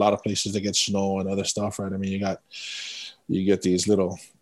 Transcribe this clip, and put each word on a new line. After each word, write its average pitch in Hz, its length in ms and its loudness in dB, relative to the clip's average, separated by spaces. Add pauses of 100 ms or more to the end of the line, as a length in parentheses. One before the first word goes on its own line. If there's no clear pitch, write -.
lot 104 100 6
of - 100 -2
places 101 300 -2
that 101 80 0
get 101 140 -2
snow 98 440 0
and 95 100 -2
other 98 140 -2
stuff, 104 360 -2
right? 98 140 -4
I 95 40 -4
mean, 95 140 -2
you 98 80 -2
got, 95 220 -2 (880)
you 95 160 0
get 95 180 4
these 90 260 2
little 95 300 2 (240)